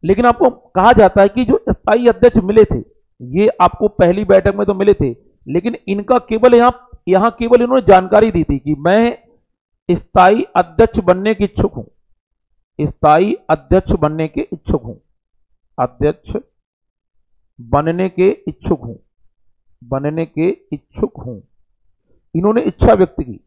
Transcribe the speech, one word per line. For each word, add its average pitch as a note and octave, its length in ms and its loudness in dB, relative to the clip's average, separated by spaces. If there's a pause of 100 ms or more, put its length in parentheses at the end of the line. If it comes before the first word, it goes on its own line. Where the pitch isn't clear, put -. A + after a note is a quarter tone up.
लेकिन F#3+ 220 0
आपको A#3+ 240 2
कहा G3+ 440 0
जाता G3+ 280 4
है G3+ 60 4
कि A3 180 -4
जो C4+ 240 0
स्थायी A#3+ 380 0
अध्यक्ष A3+ 360 2
मिले G#3+ 200 2
थे, - 160 -2 (420)
ये D3+ 260 -2 (140)
आपको F3+ 260 0
पहली F#3+ 380 0
बैठक G3 300 2
में G3+ 120 -4
तो G3+ 60 -2
मिले G3 200 0
थे, C#3+ 160 -2 (380)
लेकिन F3+ 300 -4 (100)
इनका G3+ 320 -2
केवल A#3+ 360 2
यहाँ, A#3+ 340 0 (180)
यहाँ F#3+ 240 0
केवल A#3 300 0
इन्होंने B3 260 0
जानकारी G3+ 440 4
दी E3 120 -2
थी C#3+ 160 -2
कि D3 200 -4
मैं G#3 380 0 (720)
स्थायी F#3 540 2 (120)
अध्यक्ष F3+ 440 0
बनने F#3 340 0
के G#3 100 -2
इच्छुक - 300 -4
हूं, A#2+ 100 -12 (960)
स्थायी D#3+ 560 0 (140)
अध्यक्ष F3+ 420 -2
बनने D#3 360 -4
के - 260 -8
इच्छुक D3 300 -8
हूं, G#2+ 120 -16 (840)
अध्यक्ष - 580 -6 (1200)
बनने D#3 500 -2
के F#3 200 0 (180)
इच्छुक - 340 -6
हूं, A#2 140 -14 (840)
बनने D3 440 -6
के D#3+ 220 -6 (260)
इच्छुक - 440 -10
हूं। A#2+ 220 -16 (960)
इन्होंने G#3 260 0
इच्छा A3 320 2
व्यक्त F#3+ 280 0
की। B2 120 -10 (140)